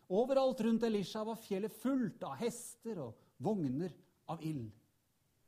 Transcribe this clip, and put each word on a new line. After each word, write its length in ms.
overalt 560
rundt 240
Elisha 400
var 120
fjellet 420
fullt 460
av 120
hester 640
og 220
vogner 480
av 120
ild. 260